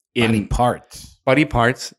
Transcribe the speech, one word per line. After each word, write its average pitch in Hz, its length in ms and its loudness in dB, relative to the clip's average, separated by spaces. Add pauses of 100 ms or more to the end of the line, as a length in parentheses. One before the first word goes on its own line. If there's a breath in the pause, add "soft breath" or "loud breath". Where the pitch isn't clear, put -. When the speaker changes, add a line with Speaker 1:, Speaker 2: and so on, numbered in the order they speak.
(140)
Speaker 1:
in 117 160 2
Speaker 2:
Body 107 160 0
parts. - 720 -4 (100)
Speaker 1:
body 139 180 2
parts, 123 540 -2